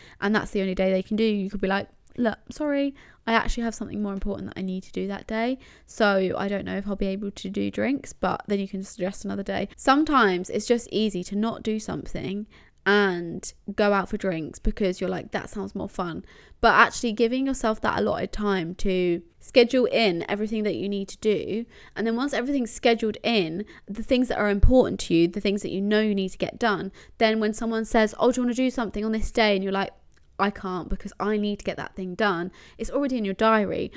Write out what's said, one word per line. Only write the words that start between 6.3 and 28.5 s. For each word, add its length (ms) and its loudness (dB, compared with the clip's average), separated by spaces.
I 120 -2
don't 160 -4
know 100 -6
if 120 -6
I'll 100 -4
be 100 -2
able 240 -4
to 180 -10
do 220 -2
drinks," 400 -2
but 360 -2
then 120 0
you 80 -4
can 160 -8
suggest 400 -8
another 200 -6
day. 340 -4
Sometimes 720 4
it's 160 -4
just 260 0
easy 340 -2
to 120 -6
not 260 -2
do 160 -2
something 640 -6
and 680 2
go 200 4
out 160 0
for 80 -4
drinks 420 -4
because 400 0
you're 100 -2
like, 220 -6
"That 180 -6
sounds 240 -8
more 140 -8
fun." 380 -8
But 140 6
actually 400 4
giving 320 0
yourself 340 0
that 180 -2
allotted 360 -2
time 420 -2
to 460 0
schedule 460 4
in 420 2
everything 360 -2
that 120 -2
you 140 -4
need 180 -4
to 120 -14
do. 460 -2
And 100 -4
then 120 0
once 160 -2
everything's 380 -2
scheduled 520 2
in, 400 0
the 180 -8
things 240 2
that 100 -2
are 120 2
important 520 6
to 120 -2
you, 160 6
the 100 -6
things 220 0
that 100 -6
you 100 -2
know 200 2
you 120 2
need 160 -2
to 80 -14
get 220 -4
done, 320 0
then 200 4
when 140 0
someone 320 -2
says, 340 2
"Oh, 140 4
do 80 0
you 40 2
wanna 80 0